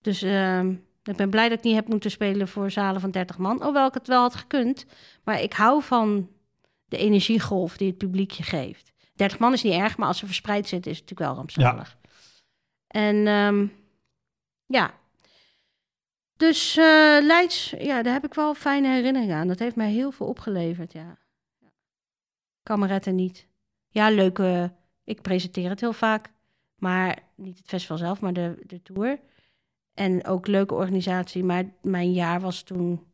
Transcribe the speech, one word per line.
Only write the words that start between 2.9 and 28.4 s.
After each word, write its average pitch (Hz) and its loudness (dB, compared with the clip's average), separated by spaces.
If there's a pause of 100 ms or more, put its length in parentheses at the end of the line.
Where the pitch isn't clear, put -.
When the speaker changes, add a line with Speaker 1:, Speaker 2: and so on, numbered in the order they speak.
Speaker 1:
van 190 -4
dertig 180 -6
man. 196 -2
Hoewel 277 2
ik 262 -2
het 254 -8
wel 247 4
had 247 2
gekund. 262 -4 (380)
Maar 214 -2
ik 202 -4
hou 262 4
van 208 0 (560)
de - -8
energiegolf 202 2
die 196 -2
het 180 -6
publiek 190 -2
je - -12
geeft. - -8 (220)
Dertig 196 -2
man 240 4
is 254 0
niet 208 2
erg, 196 0
maar 214 -2
als 175 -2
ze - -12
verspreid 202 -4
zitten 180 -6
is 160 -8
het - -20
natuurlijk 160 -6
wel 131 -10
rampzalig. 127 0
Speaker 2:
Ja. - -20 (920)
Speaker 1:
En, 208 2
ehm, 202 4 (1000)
ja. 240 0 (1400)
Dus, - 2
eh, 311 8
Leids, 339 2
ja, 262 -2
daar 240 0
heb 277 -2
ik 285 -8
wel 302 0
fijne 277 0
herinneringen 254 2
aan. 165 0
Dat 180 -2
heeft 233 -4
mij 214 0
heel 254 0
veel - -8
opgeleverd, 175 -6
ja. 165 -18 (1500)
Kameretten 196 -2
niet. 185 -4 (420)
Ja, 214 2
leuke, 185 2 (300)
ik - -10
presenteer 180 -4
het 196 -8
heel 233 -2
vaak. 220 -2 (440)
Maar 185 -2 (180)
niet 185 -18
het - -20
festival 180 -6
zelf, 180 -4
maar 190 -4
de, 175 -6